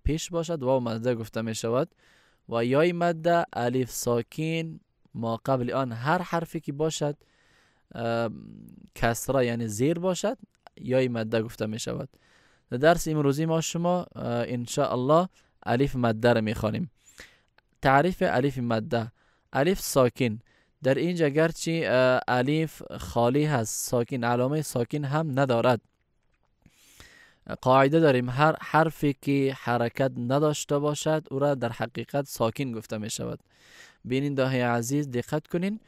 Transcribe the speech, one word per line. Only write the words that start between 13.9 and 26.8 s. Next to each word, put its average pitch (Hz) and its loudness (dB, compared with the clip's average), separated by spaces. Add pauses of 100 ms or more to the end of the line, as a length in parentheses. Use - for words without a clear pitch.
اه، 120 -4
ان 120 -6
شاء 135 -2
الله 147 2 (340)
الف 131 0
مده 120 2
رو 113 4
می‌خوانیم. 107 -2 (920)
تعریف 147 4
الف 131 0
مده. 117 -2 (400)
الف 147 0
ساکن 123 2 (440)
در 131 2
اینجا 165 0
گرچه، 160 0
اه، 127 4
الف 147 0 (160)
خالی 123 2
هست، 131 -2
ساکن، 120 -2
علامه 127 0
ساکن 143 -4
هم 143 0
ندارد. 127 4 (1800)